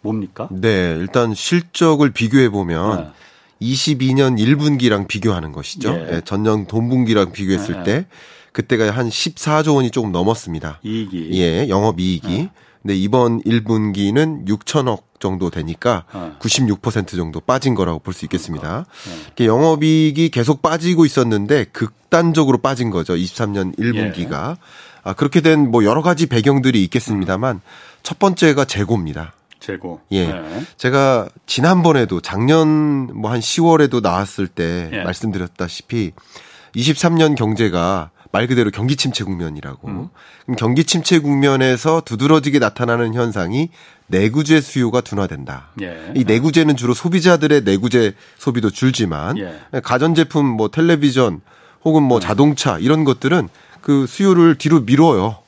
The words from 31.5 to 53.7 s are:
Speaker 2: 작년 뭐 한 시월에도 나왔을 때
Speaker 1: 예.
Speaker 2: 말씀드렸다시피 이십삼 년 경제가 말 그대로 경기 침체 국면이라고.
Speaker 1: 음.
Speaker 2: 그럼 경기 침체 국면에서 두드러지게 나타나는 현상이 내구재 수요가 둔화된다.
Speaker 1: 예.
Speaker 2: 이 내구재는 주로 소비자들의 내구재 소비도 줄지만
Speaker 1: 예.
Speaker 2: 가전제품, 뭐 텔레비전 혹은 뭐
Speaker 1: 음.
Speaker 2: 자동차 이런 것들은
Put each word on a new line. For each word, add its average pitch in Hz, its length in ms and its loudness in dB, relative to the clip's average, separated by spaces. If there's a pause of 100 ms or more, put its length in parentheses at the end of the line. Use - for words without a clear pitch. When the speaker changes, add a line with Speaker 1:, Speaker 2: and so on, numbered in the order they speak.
Speaker 2:
작년 147 920 0
뭐 107 160 -6
한 120 100 -2
시월에도 151 600 2
나왔을 98 480 -2
때 85 440 -6
Speaker 1:
예. 101 120 -8
Speaker 2:
말씀드렸다시피 90 1080 -6 (640)
이십삼 151 400 0
년 156 220 4
경제가 98 760 -2 (220)
말 107 160 0
그대로 120 220 2
경기 123 260 -4
침체 131 280 -4
국면이라고. 78 640 -10
Speaker 1:
음. 95 200 -10 (360)
Speaker 2:
그럼 123 120 -4
경기 127 280 2
침체 165 360 2
국면에서 139 840 2
두드러지게 143 540 2
나타나는 117 560 0
현상이 117 560 -2 (380)
내구재 143 520 2
수요가 123 400 -2
둔화된다. 73 680 -8 (120)
Speaker 1:
예. 85 360 -12
Speaker 2:
이 127 80 2
내구재는 147 520 4
주로 120 160 -2
소비자들의 160 680 2
내구재 104 520 2 (240)
소비도 117 320 0
줄지만 110 680 -2
Speaker 1:
예. 90 220 -12 (200)
Speaker 2:
가전제품, 151 640 2
뭐 110 240 0
텔레비전 139 720 2 (440)
혹은 156 180 4
뭐 127 160 4
Speaker 1:
음. - 20 2
Speaker 2:
자동차 127 580 2
이런 151 260 2
것들은 135 440 0 (320)